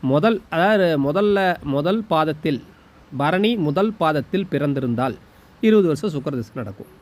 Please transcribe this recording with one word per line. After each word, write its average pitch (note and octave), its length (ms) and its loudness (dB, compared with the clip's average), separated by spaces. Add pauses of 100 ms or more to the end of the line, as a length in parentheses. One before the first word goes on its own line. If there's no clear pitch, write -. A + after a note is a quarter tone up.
(120)
முதல், G3 260 2 (180)
அதாவது F#3+ 320 4 (200)
முதல்ல, G3 320 2 (360)
முதல் F3+ 260 0 (100)
பாதத்தில், D#3 500 -2 (600)
பரணி F#3 300 2 (160)
முதல் F#3+ 240 0 (100)
பாதத்தில் D3+ 500 -2
பிறந்திருந்தால் C3 640 -2 (480)
இருபது G#3+ 280 4
வருஷம் D3+ 240 -4
சுக்கிர C#3+ 260 -6
திசை - 200 -12
நடக்கும். G2+ 300 -14 (100)